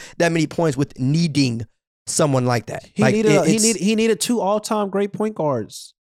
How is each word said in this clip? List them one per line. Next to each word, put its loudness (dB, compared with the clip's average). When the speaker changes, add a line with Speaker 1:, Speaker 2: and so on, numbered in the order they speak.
Speaker 1:
that 2
many 0
points -2
with -4
needing 0
someone 0
like 0
that. -12
Speaker 2:
He -2
Speaker 1:
Like, 4
Speaker 2:
needed 2
Speaker 1:
it, 6
Speaker 2:
a, 2
he 4
Speaker 1:
it's 0
Speaker 2:
need, 2
he 0
needed 2
two -2
all-time -2
great -4
point -4
guards. -4